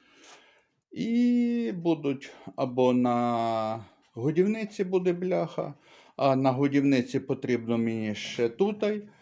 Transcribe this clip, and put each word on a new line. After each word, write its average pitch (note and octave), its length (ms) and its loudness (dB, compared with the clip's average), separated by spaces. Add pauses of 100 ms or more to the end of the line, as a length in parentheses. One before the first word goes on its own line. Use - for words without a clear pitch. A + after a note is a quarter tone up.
(920)
І A#3+ 840 2
будуть D3+ 560 -2 (240)
або B2+ 360 2
на A#2 920 0 (280)
годівниці F#3+ 720 0
буде F3+ 280 0
бляха, E3+ 640 -4 (420)
а C3+ 200 2
на C3+ 160 4
годівниці C#3 680 2
потрібно A#2+ 580 -2
мені A2+ 360 -2
ще - 340 -2
тутай, G#3 600 -2 (140)